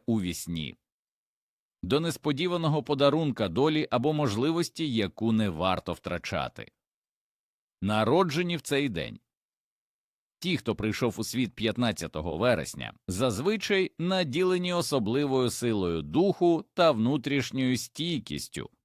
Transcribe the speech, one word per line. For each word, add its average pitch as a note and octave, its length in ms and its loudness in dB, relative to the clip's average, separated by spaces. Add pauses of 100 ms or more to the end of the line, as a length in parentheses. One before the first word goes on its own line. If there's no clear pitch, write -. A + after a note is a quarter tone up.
у A2+ 160 2
ВІСНІ. E2+ 540 -4 (1080)
До A#2 160 2
несподіваного D#3+ 840 0
подарунка C#3 640 2
долі D3 440 2
або B2 220 0
можливості, D3+ 800 0
яку G#2+ 380 0
не A2 180 4
варто F2+ 440 -2
втрачати. - 800 -6 (1080)
Народжені D3+ 760 2
в - 40 -6
цей C#3+ 280 0
день. C#2+ 300 -6 (1200)
Ті, F3 180 0
хто A2 180 -2
прийшов G#2+ 420 -2
у A2 60 -4
світ A#2 320 -4
п'ятнадцятого F2 800 -2
вересня, D#2 560 0 (140)
зазвичай D3 920 0
наділені F3+ 720 0
особливою C3 760 2
силою F#2+ 520 0
духу E3 720 2
та E3+ 180 6
внутрішньою C3 840 0
стійкістю, - 920 -6 (160)